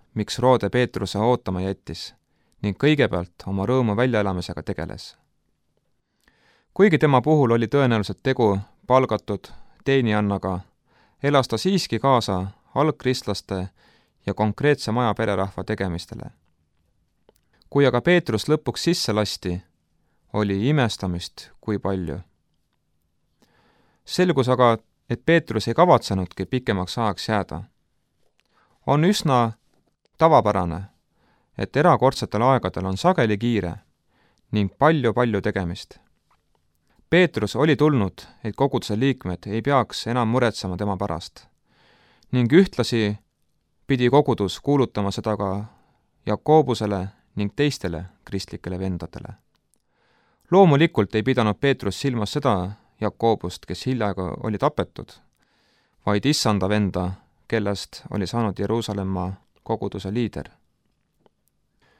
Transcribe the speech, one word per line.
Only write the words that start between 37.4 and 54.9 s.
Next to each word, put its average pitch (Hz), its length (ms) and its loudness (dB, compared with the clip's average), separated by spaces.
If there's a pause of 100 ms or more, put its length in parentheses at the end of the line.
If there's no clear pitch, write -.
oli 147 200 2
tulnud, 135 480 2 (200)
et 107 120 -8
koguduse 123 420 -2
liikmed 113 480 -4
ei 107 160 -4
peaks 135 440 -2
enam 120 220 -2
muretsema 110 480 -2
tema 101 200 -4
pärast. 87 500 -8 (880)
Ning 123 200 2
ühtlasi 117 640 2 (680)
pidi 123 240 2
kogudus 123 500 2
kuulutama 117 500 0
seda 107 260 -4
ka 101 280 -4 (640)
Jakobusele 104 800 0 (280)
ning 104 200 -4
teistele 90 480 -4 (200)
kristlikele - 540 -10
vendadele. 92 540 -8 (1200)
Loomulikult 160 640 6
ei 107 80 0
pidanud 117 380 2
Peetrus 127 400 -2
silmas 123 320 -2
seda 104 380 -2 (300)
Jakobust, 107 640 -2
kes - 200 -8
hiljaaegu 110 360 -2 (200)
oli 107 160 -4
tapetud, - 500 -4 (1000)